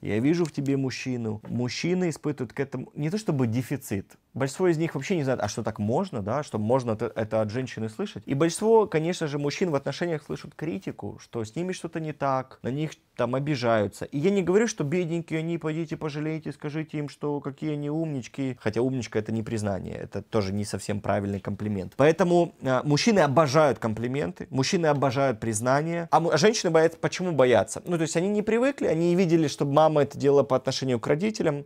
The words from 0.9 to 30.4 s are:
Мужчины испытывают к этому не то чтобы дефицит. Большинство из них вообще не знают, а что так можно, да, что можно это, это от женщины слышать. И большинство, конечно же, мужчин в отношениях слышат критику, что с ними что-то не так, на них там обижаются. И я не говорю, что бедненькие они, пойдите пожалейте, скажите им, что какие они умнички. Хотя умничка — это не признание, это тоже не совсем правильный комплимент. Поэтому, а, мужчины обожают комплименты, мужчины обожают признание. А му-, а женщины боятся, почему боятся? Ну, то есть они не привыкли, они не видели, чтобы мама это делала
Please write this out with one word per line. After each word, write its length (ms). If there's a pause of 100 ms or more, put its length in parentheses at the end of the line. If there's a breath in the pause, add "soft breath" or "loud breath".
Мужчины 640
испытывают 440
к 60
этому 360
не 140
то 80
чтобы 300
дефицит. 720 (160)
Большинство 360
из 80
них 180
вообще 220
не 60
знают, 180
а 80
что 120
так 160
можно, 440
да, 200
что 160
можно 340
это, 240
это 260
от 100
женщины 380
слышать. 360
И 80
большинство, 540
конечно 400
же, 100
мужчин 340
в 40
отношениях 480
слышат 320
критику, 680
что 220
с 120
ними 180
что-то 260
не 140
так, 480
на 80
них 220 (260)
там 180
обижаются. 720
И 120
я 140
не 100
говорю, 260
что 180
бедненькие 540
они, 180
пойдите 400
пожалейте, 560
скажите 440
им, 120
что 320
какие 320
они 160
умнички. 720
Хотя 200
умничка — 380
это 140
не 100
признание, 520
это 260
тоже 320
не 100
совсем 380
правильный 400
комплимент. 560
Поэтому, 640
а, 220
мужчины 340
обожают 600
комплименты, 680
мужчины 360
обожают 560
признание. 680
А 120
му-, 80
а 80
женщины 340
боятся, 280
почему 340
боятся? 520
Ну, 120
то 60
есть 120
они 140
не 120
привыкли, 460
они 220
не 60
видели, 340
чтобы 240
мама 300
это 140
делала 260